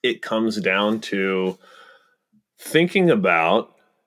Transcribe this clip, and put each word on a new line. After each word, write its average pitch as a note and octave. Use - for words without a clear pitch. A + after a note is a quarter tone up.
it A#2
comes A2
down G#2
to F#2+
thinking F3
about F2+